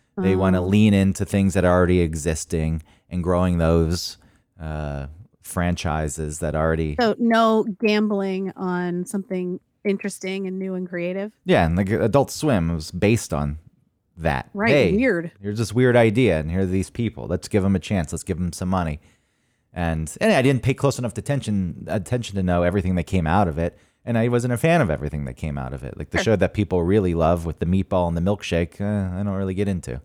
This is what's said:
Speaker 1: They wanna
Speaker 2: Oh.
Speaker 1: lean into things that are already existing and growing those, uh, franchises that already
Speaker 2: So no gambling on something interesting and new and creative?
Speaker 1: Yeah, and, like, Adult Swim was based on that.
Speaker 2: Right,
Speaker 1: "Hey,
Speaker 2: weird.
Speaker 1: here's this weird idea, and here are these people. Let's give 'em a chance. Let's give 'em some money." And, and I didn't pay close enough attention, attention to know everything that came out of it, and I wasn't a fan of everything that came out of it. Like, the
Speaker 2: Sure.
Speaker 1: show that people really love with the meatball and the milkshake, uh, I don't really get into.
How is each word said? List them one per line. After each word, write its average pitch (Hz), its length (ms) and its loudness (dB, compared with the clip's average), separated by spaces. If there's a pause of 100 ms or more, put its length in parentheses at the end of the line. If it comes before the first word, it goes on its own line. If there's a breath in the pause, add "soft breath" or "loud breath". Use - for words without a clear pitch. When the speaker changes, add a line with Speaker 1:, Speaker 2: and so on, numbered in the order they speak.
(180)
Speaker 1:
They 95 180 2
wanna 92 260 4
Speaker 2:
Oh. 90 60 -2
Speaker 1:
lean 104 260 6
into 98 320 2
things 98 280 2
that 92 100 2
are 90 100 6
already 90 280 4
existing 80 800 -2 (260 soft breath)
and 90 140 -4
growing 90 340 2
those, 82 600 2 (420 soft breath)
uh, 76 480 -8 (340)
franchises 78 1000 -4
that 76 160 -4
already 80 440 0
Speaker 2:
So 226 180 2
no 226 460 2 (180)
gambling 196 760 -2
on 180 480 -4
something 185 540 -6 (260)
interesting 196 600 -4
and 185 140 -6
new 190 160 -6
and 185 120 -6
creative? 180 440 -6 (140)
Speaker 1:
Yeah, 127 200 4
and, 82 120 2
like, 98 120 0
Adult 113 400 2
Swim 87 460 0
was 78 160 -8
based 101 420 0
on 73 240 -2 (600)
that. 78 360 -2
Speaker 2:
Right, 220 160 0
Speaker 1:
"Hey, 110 280 4
Speaker 2:
weird. 180 340 0 (100)
Speaker 1:
here's 104 160 -4
this 101 160 -2
weird 123 220 4
idea, 113 460 4
and 78 100 -4
here 92 80 0
are 95 60 2
these 92 240 0
people. 107 360 -6
Let's 87 220 -4
give 98 160 2
'em 98 140 4
a - 20 2
chance. 87 320 -4
Let's 82 120 -8
give 85 140 -6
'em 87 140 -4
some 92 180 -6
money." 85 300 -2 (720)
And, 80 480 -4
and 202 140 2
I 139 80 4
didn't 127 220 4
pay 131 100 2
close - 260 0
enough 120 180 -4
attention, 104 720 -4
attention 101 480 -4
to 95 80 -2
know 87 200 2
everything 92 320 0
that 85 120 0
came 90 180 0
out 92 220 2
of 76 100 -4
it, 85 200 -4 (260 soft breath)
and 117 140 -2
I 113 100 2
wasn't 120 260 0
a 117 40 -2
fan 165 240 2
of 98 100 2
everything 73 340 -4
that 65 120 -10
came 73 200 -6
out 65 160 -8
of 69 100 -12
it. 64 140 -10
Like, - 120 -10
the - 80 -4
Speaker 2:
Sure. 113 160 2
Speaker 1:
show - 20 4
that 92 180 2
people 92 300 0
really 92 320 2
love 85 300 2
with 80 140 -6
the 85 60 -2
meatball 92 440 0
and 85 80 -2
the 82 40 -2
milkshake, 87 600 -2
uh, 101 360 -4
I 101 60 -4
don't 98 120 -4
really 95 180 -4
get 101 160 -2
into. 71 360 -6